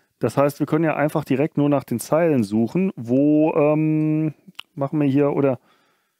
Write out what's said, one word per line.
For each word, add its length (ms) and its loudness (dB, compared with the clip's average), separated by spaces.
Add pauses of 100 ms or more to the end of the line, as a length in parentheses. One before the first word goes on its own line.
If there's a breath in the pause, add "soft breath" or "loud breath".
(200 soft breath)
Das 180 -2
heißt, 220 0
wir 80 -2
können 180 0
ja 100 -2
einfach 300 -2
direkt 320 -2
nur 100 2
nach 160 0
den 160 -6
Zeilen 440 2
suchen, 520 -2
wo, 600 0
ähm, 760 0 (400)
machen 280 -4
wir 60 2
hier, 260 2
oder, 260 0 (600)